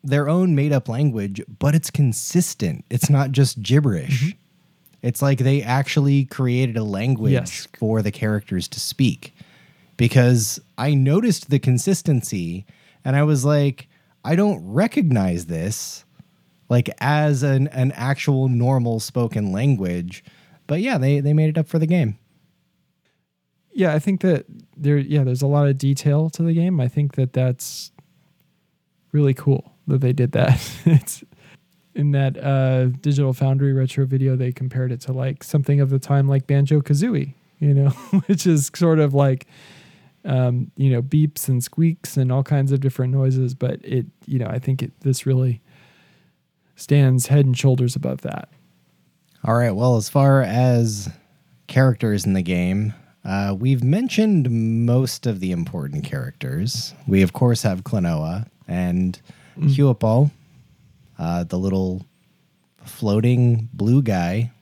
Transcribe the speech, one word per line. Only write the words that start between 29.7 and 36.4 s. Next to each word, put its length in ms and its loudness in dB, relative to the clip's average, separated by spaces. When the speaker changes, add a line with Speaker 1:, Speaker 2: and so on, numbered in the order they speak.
Speaker 2:
that 140 2
they 100 2
did 220 0
that. 260 4
<laughs> 80 -6
It's 380 2
in 160 0
that, 260 0
uh, 480 0
Digital 320 0
Foundry 400 0
retro 320 0
video, 300 0
they 160 -2
compared 400 -4
it 100 -6
to, 120 -8
like, 300 -6
something 360 0
of 100 2
the 100 0
time, 280 0
like 180 0